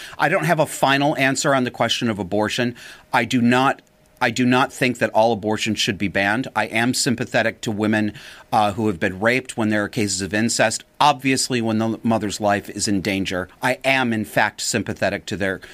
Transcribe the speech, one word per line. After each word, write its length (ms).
I 120
don't 140
have 160
a 40
final 520
answer 380
on 100
the 60
question 380
of 100
abortion. 560
I 140
do 160
not, 400
I 120
do 160
not 260
think 260
that 120
all 220
abortion 420
should 240
be 100
banned. 480
I 100
am 280
sympathetic 680
to 80
women, 440
uh, 220
who 140
have 120
been 220
raped 380
when 100
there 160
are 60
cases 320
of 100
incest. 520
Obviously, 600
when 180
the 240
mother's 380
life 300
is 180
in 140
danger, 460
I 240
am, 300
in 100
fact, 380
sympathetic 640
to 100
their, 240